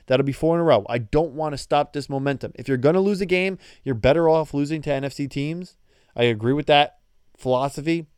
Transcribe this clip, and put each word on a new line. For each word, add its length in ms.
That'll 180
be 60
four 240
in 60
a 20
row. 260
I 80
don't 360
wanna 260
stop 340
this 160
momentum. 460
If 120
you're 100
gonna 240
lose 200
a 60
game, 320
you're 100
better 340
off 280
losing 280
to 80
N 120
F 100
C 140
teams. 480
I 80
agree 300
with 120
that 320
philosophy 720